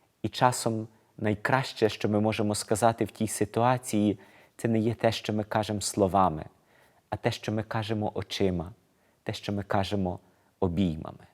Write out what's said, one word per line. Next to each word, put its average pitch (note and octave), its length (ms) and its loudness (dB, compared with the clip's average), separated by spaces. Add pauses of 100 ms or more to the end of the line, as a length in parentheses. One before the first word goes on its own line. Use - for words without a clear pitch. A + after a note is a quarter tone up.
(220)
І A2 60 -2
часом A#2 600 0 (300)
найкраще, G#2+ 680 0
що - 200 -2
ми G#2 120 4
можемо G#2+ 340 0
сказати A2+ 500 2
в - 60 -6
тій A2 180 -2
ситуації, A2 880 0 (380)
це - 120 -4
не A2+ 100 2
є A2 160 2
те, A2+ 180 2
що - 200 -6
ми G#2+ 120 0
кажемо G#2+ 360 -2
словами, F#2 640 2 (680)
а A2 60 -6
те, A#2+ 140 -2
що - 220 -6
ми G#2+ 100 -2
кажемо G#2+ 520 -4
очима, F2+ 580 -2 (500)
те, A2 100 -8
що - 200 -6
ми G2+ 100 -4
кажемо G2 560 -2 (420)
обіймами. F2 720 -2